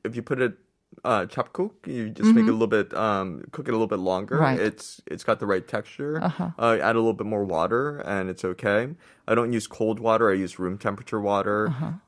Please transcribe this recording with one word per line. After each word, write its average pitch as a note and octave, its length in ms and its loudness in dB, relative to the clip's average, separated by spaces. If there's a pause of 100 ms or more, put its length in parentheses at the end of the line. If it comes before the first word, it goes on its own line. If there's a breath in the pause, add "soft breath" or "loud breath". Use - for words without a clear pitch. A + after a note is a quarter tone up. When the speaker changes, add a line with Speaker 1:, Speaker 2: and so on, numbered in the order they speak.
Speaker 1:
If A2+ 120 -4
you A#2+ 60 -6
put B2 200 -2
it, A#2 120 2 (500)
uh, G#2 220 2
chapkook, F3+ 480 -4 (140)
you A#2 260 -4
just G#3+ 220 4
make A3+ 100 8
it A3 40 4
a - 40 4
Speaker 2:
Mm-hmm. A3 60 0
Speaker 1:
little A2+ 100 2
bit, G#2 240 2
um, F#2+ 480 -2 (100)
cook - 160 -10
it B2 40 -2
a A2+ 60 2
little A2 120 2
bit G#2 140 -2
longer. F#2+ 340 0
Speaker 2:
Right. C3+ 220 4
Speaker 1:
It's, - 480 -4
it's F2 160 -10
got A2 160 0
the G#2 80 -6
right F#2+ 180 0
texture. D3 560 -6
Speaker 2:
Uh-huh. F3 280 -2 (100)
Speaker 1:
Uh, A2+ 220 4
add A2+ 140 2
a A2+ 60 2
little A2+ 160 4
bit A2 80 -6
more G#2 180 -2
water, G2+ 640 0
and F#2+ 240 -4
it's F2+ 160 -10
okay. G#2 440 0 (380 soft breath)
I - 60 2
don't A#2 200 2
use A2 120 -2
cold A2 340 -2
water. A2+ 300 4
I G2 80 4
use F#2+ 220 -4
room F#2 180 -4
temperature G#2 440 -4
water, G#2 520 2
Speaker 2:
Uh-huh. C3 180 -6 (160)